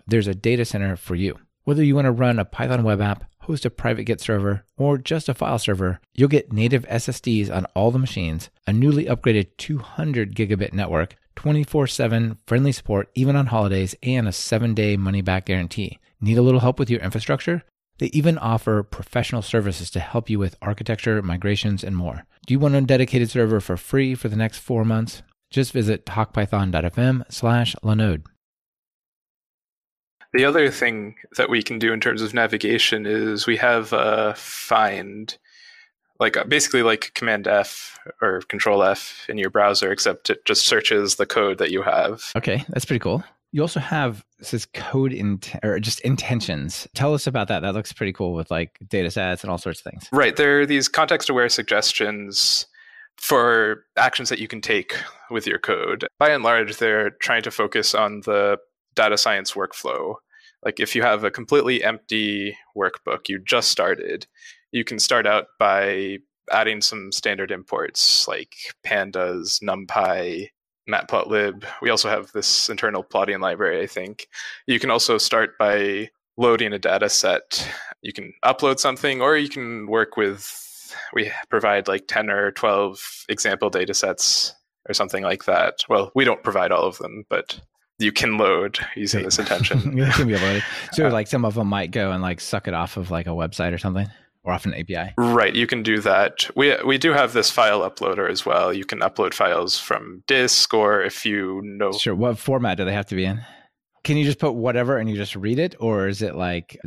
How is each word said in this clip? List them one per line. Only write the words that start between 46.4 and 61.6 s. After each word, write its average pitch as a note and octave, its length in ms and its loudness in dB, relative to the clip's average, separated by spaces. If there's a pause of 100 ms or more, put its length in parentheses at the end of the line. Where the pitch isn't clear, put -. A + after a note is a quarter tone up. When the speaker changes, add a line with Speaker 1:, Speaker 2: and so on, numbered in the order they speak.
Speaker 1:
Tell C#3+ 180 2
us C#3+ 140 -2
about A#2+ 220 -2
that. G2+ 140 0
That F#2+ 100 -2
looks G#2 180 -4
pretty G2 220 -4
cool F2+ 200 -2
with, E2 160 -4
like, E2+ 380 -4
data F2+ 240 0
sets F#2 320 -4
and G2 80 -6
all F2 60 -2
sorts E2+ 240 -8
of - 100 -14
things. - 220 -18
Speaker 2:
Right. C3 200 4
There C#3+ 280 4
are C#3+ 40 4
these C#3 220 0
context-aware C#3+ 640 2
suggestions G#2 1160 0 (500)
for A#2 640 2 (140)
actions B2+ 320 2
that A#2+ 100 -2
you G#2+ 80 -8
can A2 140 -10
take G#2 340 -2 (340)
with A#2 160 -4
your G2+ 140 -2
code. - 480 -2 (100)
By D3 120 4
and C#3 160 0
large, A2+ 320 2
they're G#2+ 320 0
trying A#2+ 320 -2
to A2 100 -6
focus G#2 420 0
on G#2 280 -2
the G2+ 360 0 (380)
data G#2+ 220 4
science G2 340 0
workflow. - 640 -6 (480)
Like, - 160 -4
if A2 160 -2
you A#2 60 2
have G#2+ 220 2
a G2+ 80 0
completely B2+ 520 0